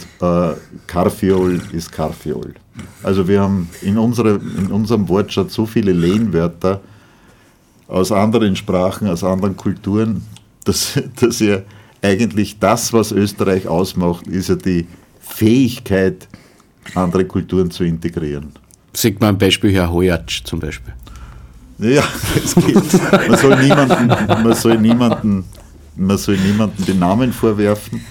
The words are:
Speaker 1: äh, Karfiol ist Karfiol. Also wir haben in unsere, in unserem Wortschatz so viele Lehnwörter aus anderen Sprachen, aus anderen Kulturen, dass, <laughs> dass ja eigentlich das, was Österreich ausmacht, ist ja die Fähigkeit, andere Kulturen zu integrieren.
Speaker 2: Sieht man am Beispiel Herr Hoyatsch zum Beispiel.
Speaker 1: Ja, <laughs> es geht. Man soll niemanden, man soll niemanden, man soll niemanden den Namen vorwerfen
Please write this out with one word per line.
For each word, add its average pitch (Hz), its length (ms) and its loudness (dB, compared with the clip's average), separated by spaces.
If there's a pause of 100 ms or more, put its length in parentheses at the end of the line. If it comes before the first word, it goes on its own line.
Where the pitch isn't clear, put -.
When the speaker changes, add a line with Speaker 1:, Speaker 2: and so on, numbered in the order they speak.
(220)
Speaker 1:
äh, 87 320 0 (340)
Karfiol 92 720 0 (100)
ist 82 200 -8
Karfiol. - 640 -8 (460)
Also 95 260 0
wir 101 140 2
haben 98 280 0 (120)
in 98 160 0
unsere, 113 420 2 (180)
in 92 140 -2
unserem 104 360 0
Wortschatz 98 460 0
so 110 120 -2
viele 110 260 0
Lehnwörter 87 880 0 (1040)
aus 92 240 -2
anderen 107 440 2
Sprachen, 92 520 -2
aus 87 160 -2
anderen 95 320 -2
Kulturen, 104 680 -4 (420)
dass, - 340 -2 (100)
<laughs> - 100 -18
dass 117 200 2
ja 104 200 2 (420)
eigentlich 104 580 0
das, 113 320 2
was 113 200 0
Österreich 98 560 0
ausmacht, 87 600 -2
ist 95 220 -4
ja 92 60 2
die 85 320 -2 (340)
Fähigkeit, 110 1080 0 (680)
andere 92 300 0
Kulturen 90 460 -2
zu - 120 -6
integrieren. 80 680 -6 (420)
Speaker 2:
Sieht 101 260 0
man 110 100 4
am 101 80 2
Beispiel 98 340 2
Herr 90 200 2
Hoyatsch 87 520 0
zum - 160 -8
Beispiel. - 340 -10 (840)
Speaker 1:
Ja, 127 240 2 (200)
<laughs> - 200 -4
es - 120 -4
geht. 185 720 4
Man 226 80 6
soll 135 240 6
niemanden, 135 460 4
man 117 460 2
soll 113 240 2
niemanden, 110 680 2 (520)
man 95 220 2
soll 98 200 0
niemanden 98 480 0
den 95 140 0
Namen 107 340 2
vorwerfen 104 760 0